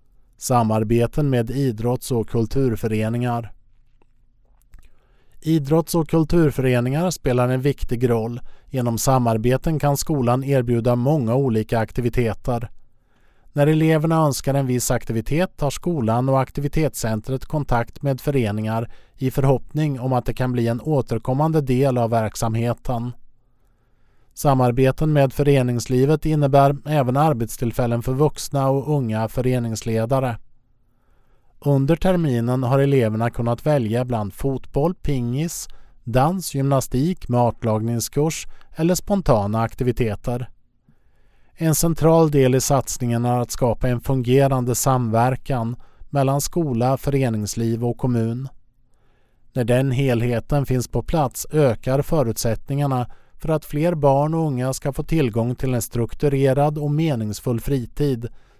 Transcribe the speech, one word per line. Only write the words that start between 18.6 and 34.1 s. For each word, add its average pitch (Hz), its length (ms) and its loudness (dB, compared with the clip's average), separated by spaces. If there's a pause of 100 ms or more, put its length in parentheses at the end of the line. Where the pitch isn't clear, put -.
i 127 160 -2
förhoppning 139 680 0
om 131 140 -2
att 120 120 0
det 120 80 -2
kan 127 180 -2
bli 120 160 0
en 117 140 -2
återkommande 147 800 0
del 127 360 2
av 117 120 0
verksamheten. 117 1040 -2 (1200)
Samarbeten 131 800 2
med 139 200 4
föreningslivet 135 920 2
innebär 143 600 4
även 139 320 0
arbetstillfällen 120 840 0
för 131 120 -4
vuxna 139 560 0
och 139 260 0
unga 113 320 0
föreningsledare. 120 1080 -2 (1200)
Under 139 360 2
terminen 131 680 0
har 131 160 2
eleverna 117 500 2
kunnat 117 360 -4
välja 123 400 0
bland 107 280 -4